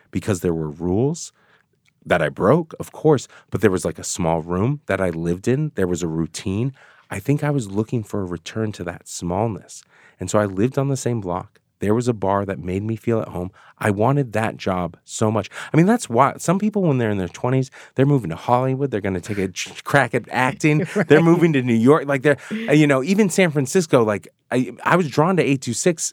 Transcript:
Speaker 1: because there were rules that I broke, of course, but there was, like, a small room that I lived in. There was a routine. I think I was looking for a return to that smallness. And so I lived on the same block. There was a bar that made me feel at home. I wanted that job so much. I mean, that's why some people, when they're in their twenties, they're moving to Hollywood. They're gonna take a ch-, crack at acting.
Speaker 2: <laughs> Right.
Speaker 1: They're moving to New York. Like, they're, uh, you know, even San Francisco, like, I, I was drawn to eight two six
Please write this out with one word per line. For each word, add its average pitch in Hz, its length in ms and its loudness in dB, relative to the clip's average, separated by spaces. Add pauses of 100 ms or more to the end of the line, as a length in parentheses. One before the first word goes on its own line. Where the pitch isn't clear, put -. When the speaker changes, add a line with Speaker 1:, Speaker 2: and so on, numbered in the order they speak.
(120)
Speaker 1:
because 92 280 -2
there 87 140 0
were 80 160 -4
rules 95 640 -2 (720)
that 87 160 2
I 76 60 0
broke, 110 500 0
of - 140 -14
course, 147 340 0 (240)
but - 100 -4
there 104 120 4
was, 90 120 0
like, 85 140 -6
a 87 60 -12
small 82 360 -2
room 95 460 -2
that 95 140 -2
I 92 100 0
lived 85 380 -4
in. 143 260 -2
There 92 140 -6
was 87 140 -4
a 85 60 -2
routine. 95 640 -4 (380)
I 98 80 -10
think 147 240 -2
I 147 80 -2
was 123 200 -4
looking 107 340 -4
for 107 160 -6
a 95 40 -4
return 95 480 -6
to 92 120 -12
that 87 240 -12
smallness. 95 720 -4 (380)
And 92 100 -6
so 107 80 2
I 104 80 4
lived 101 320 0
on 139 100 0
the 135 80 -2
same 120 240 -4
block. 92 400 -8 (200)
There 101 140 2
was 120 140 0
a 120 60 4
bar 98 320 0
that 95 120 -4
made 92 240 -4
me 110 140 -4
feel 113 240 -2
at - 80 -6
home. 90 220 -8 (280)
I 110 120 0
wanted 117 420 0
that 107 240 -4
job 90 480 -4
so - 260 -2
much. 107 180 -2 (240)
I 143 40 2
mean, 170 100 6
that's 233 220 0
why 123 300 2
some 185 200 0
people, 208 240 0
when 143 160 2
they're 110 120 2
in 101 80 0
their 90 100 -2
twenties, 127 420 -2 (240)
they're 131 120 2
moving 123 240 2
to 82 60 -8
Hollywood. 131 540 0
They're 107 100 -2
gonna 95 200 -2
take 101 180 -6
a 95 100 0
ch-, - 360 -12
crack 135 300 2
at 113 160 -4
acting. 151 600 2
Speaker 2:
<laughs> - 60 -10
Right. 196 100 0
Speaker 1:
They're 156 160 8
moving 165 300 4
to 135 100 2
New 123 120 0
York. 135 320 4
Like, 139 160 -2
they're, 143 140 4 (320)
uh, - 40 0
you 151 140 6
know, 135 180 2
even 190 260 2
San 180 220 2
Francisco, 147 500 2
like, 104 240 -2 (240)
I, 123 220 0 (100)
I - 140 2
was 175 120 0
drawn 165 280 2
to 151 60 4
eight 135 200 0
two 123 120 -4
six - 380 -2